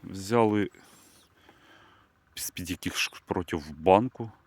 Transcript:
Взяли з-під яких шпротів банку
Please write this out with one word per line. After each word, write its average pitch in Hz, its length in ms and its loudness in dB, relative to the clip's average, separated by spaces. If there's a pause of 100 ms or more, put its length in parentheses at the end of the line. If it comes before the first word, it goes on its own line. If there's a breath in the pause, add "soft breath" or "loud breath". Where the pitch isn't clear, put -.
Взяли 104 640 0 (1700 loud breath)
з-під - 340 -10
яких - 280 -6
шпротів - 640 -4 (140)
банку 107 540 4 (160)